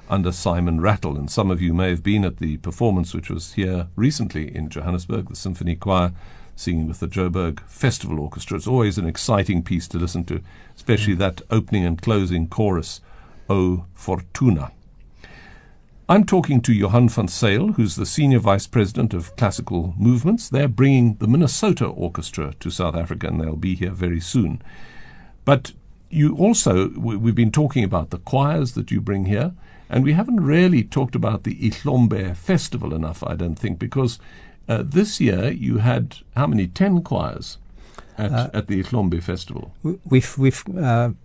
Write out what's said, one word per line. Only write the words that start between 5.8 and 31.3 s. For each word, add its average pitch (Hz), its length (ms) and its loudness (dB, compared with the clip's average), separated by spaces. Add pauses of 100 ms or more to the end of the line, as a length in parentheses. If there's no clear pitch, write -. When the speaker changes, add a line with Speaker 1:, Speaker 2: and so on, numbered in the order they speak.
Speaker 1:
singing 80 340 -2
with 85 120 -8
the 80 80 -6
Joburg 87 580 -2
Festival - 540 -4
Orchestra. 78 360 -8
It's 80 100 -8
always 107 320 0
an 87 80 -2
exciting 92 560 0
piece 87 260 -4
to 87 100 -6
listen 87 260 -4
to, 85 160 -6 (360)
especially 104 380 2
that 92 360 -2
opening 104 340 2
and 85 160 0
closing 90 480 0
chorus, 95 520 -2 (480)
O 90 460 2
Fortuna. 90 800 -2 (1400)
I'm 202 160 8
talking 156 360 4
to 117 120 4
Johan 107 360 6
van 107 180 0
Zyl, 117 460 2
who's 110 240 0
the 107 100 -2
Senior 135 320 4
Vice 98 300 2
President 107 440 0
of 85 220 -6
Classical 90 640 -2
Movements. 127 500 2
They're 139 200 0
bringing 123 480 4
the 107 100 -2
Minnesota 160 580 4
Orchestra 80 760 -6
to 85 100 -6
South 82 240 -2
Africa, 82 320 -4
and 80 140 -2
they'll 78 160 -4
be 90 180 -2
here 90 160 -4
very 87 300 -2
soon. 90 420 -2 (840)
But - 280 2 (360)
you 151 280 2
also, 120 540 4
we, 113 260 -4
we've 113 180 2
been 113 160 4
talking 139 320 2
about 92 280 -2
the 87 80 -8
choirs 139 560 0
that 107 180 -4
you 113 80 0
bring 101 240 -2
here, 104 260 0 (400)
and 131 140 2
we 147 80 4
haven't 220 320 2
really 160 400 4
talked 127 320 -2
about 107 260 -2